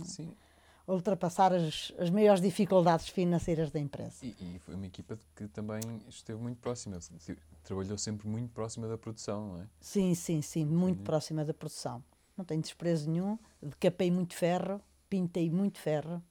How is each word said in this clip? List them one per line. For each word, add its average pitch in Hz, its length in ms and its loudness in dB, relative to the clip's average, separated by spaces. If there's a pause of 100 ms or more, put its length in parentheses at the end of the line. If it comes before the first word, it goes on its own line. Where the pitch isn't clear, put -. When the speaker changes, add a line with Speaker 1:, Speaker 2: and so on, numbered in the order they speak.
Speaker 1:
Sim. 165 300 -10 (520)
Speaker 2:
a 185 60 0
ultrapassar 185 600 4
as, 170 440 0
as 175 140 0
maiores 208 300 8
dificuldades 175 680 6
financeiras 170 640 2
da 156 80 -2
empresa. 120 420 -6
Speaker 1:
E, 92 360 -10
e - 20 -12
foi 76 160 -14
uma 98 120 -6
equipa - 300 -10 (200)
que 107 100 -10
também 107 340 -6 (280)
esteve 113 340 -12
muito 120 160 -8
próxima, 113 420 -6
se-, 85 380 -14 (240)
trabalhou 95 340 -4
sempre 104 300 -6
muito 117 260 -4
próxima 110 360 -6
da 113 100 -6
produção, 107 540 -6
não 87 100 -10
é? 104 40 -12 (140)
Speaker 2:
Sim, 185 360 0
sim, 160 260 -2
sim, 160 220 -2
muito 180 340 2
Speaker 1:
Sim. - 60 -10
Speaker 2:
próxima 156 400 -2
da 156 100 -2
produção. 131 480 -10 (340)
Não 185 80 -8
tenho 160 160 -2
desprezo 160 480 0
nenhum, 190 300 0 (240)
decapei 175 480 2
muito 180 240 0
ferro, 180 460 0 (280)
pintei 175 400 0
muito 196 300 0
ferro. 156 420 -2 (100)